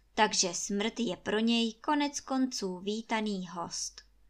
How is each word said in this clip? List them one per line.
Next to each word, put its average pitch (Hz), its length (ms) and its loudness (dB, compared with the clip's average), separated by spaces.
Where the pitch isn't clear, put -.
takže 196 400 2
smrt 202 460 -2
je 180 180 -2
pro 208 220 0
něj 233 340 4
konec 294 460 0
konců 254 600 -2
vítaný 208 680 -2
host. 175 540 -6